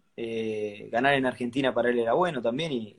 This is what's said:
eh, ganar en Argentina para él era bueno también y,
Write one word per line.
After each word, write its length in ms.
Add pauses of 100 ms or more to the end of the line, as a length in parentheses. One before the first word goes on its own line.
(180)
eh, 720
ganar 220
en 140
Argentina 460
para 180
él 80
era 140
bueno 280
también 300
y, 280